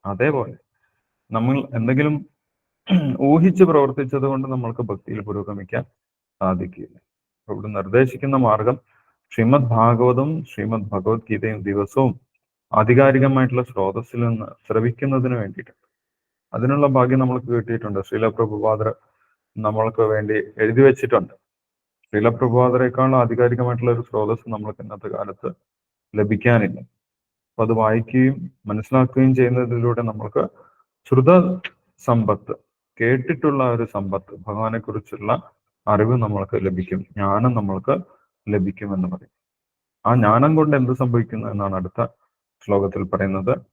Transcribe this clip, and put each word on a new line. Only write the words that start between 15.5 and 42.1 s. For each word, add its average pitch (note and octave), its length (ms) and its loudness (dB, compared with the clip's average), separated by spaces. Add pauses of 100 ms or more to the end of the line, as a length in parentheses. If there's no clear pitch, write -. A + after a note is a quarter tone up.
അതിനുള്ള C#3 320 2
ഭാഗ്യം C3 320 4
നമ്മൾക്ക് B2+ 280 -2
കിട്ടിയിട്ടുണ്ട്. A2 520 -4
ശ്രീല G#2+ 280 -2
പ്രഭുപാദർ A2 680 -2 (640)
നമ്മൾക്ക് A2 440 -2
വേണ്ടി G#2+ 320 0
എഴുതി A2 480 0
വെച്ചിട്ടുണ്ട്. B2 520 4 (680)
ശ്രീല G#2+ 240 0
പ്രഭുപാദരെക്കാൾ B2 880 2
ആധികാരികമായിട്ടുള്ള A#2+ 760 0
ഒരു A#2 100 -2
സ്രോതസ് A2 480 -6
നമ്മൾക്ക് G#2+ 340 -12
ഇന്നത്തെ G#2+ 240 -16
കാലത്ത് G2+ 440 -10 (640)
ലഭിക്കാനില്ല. G#2 640 0
അപ്പൊ - 840 -12
അത് A2 100 0
വായിക്കുകയും A#2 760 0 (140)
മനസ്സിലാക്കുകയും B2+ 680 2
ചെയ്യുന്നതിലൂടെ A#2+ 680 0
നമ്മൾക്ക് A2 460 -4 (600)
ശ്രുത F3+ 520 6 (380)
സമ്പത്ത്, G#2+ 580 -2 (460)
കേട്ടിട്ടുള്ള C3 680 0
ഒരു A#2 240 -2
സമ്പത്ത്, G2 420 -8 (120)
ഭഗവാനെ A2 320 -4
കുറിച്ചുള്ള G#2+ 720 -6 (360)
അറിവ് G#2+ 300 2
നമ്മൾക്ക് G2+ 480 -2
ലഭിക്കും, F#2 360 -4
ജ്ഞാനം G#2 520 0
നമ്മൾക്ക് G2+ 440 -2 (520)
ലഭിക്കുമെന്ന് G2 580 -2
പറയും. - 280 -12 (720)
ആ A#2 100 4
ജ്ഞാനം B2 400 4
കൊണ്ട് D3+ 220 2
എന്ത് B2+ 140 0
സംഭവിക്കുന്നു A#2 560 -2
എന്നാണ് G2+ 280 -6
അടുത്ത F#2 320 -4 (580)